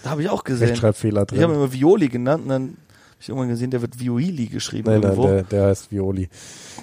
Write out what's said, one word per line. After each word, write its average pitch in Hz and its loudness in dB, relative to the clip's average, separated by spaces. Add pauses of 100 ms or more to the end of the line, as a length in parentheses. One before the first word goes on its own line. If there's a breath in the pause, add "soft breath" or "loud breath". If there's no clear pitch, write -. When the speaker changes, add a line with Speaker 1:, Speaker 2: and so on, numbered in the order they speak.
Speaker 1:
Da 131 -6
hab 151 -4
ich 185 -2
auch - -4
gesehen. 120 0
Speaker 2:
Rechtschreibfehler 107 0
drin. - -4
Speaker 1:
Ich 156 6
hab 170 4
ihn 151 0
immer 139 0
Violi 151 4
genannt 123 -2
und 135 -6
dann 131 -2
hab - -20
ich - -16
irgendwann 135 -4
gesehen, 120 -2
der 123 -2
wird 120 -10
Vioili 123 -2
geschrieben 107 -6
Speaker 2:
Nein, 107 6
nein, 98 2
Speaker 1:
irgendwo. 110 2
Speaker 2:
der, 98 2
der 98 0
heißt - 0
Violi. 95 -4 (540 loud breath)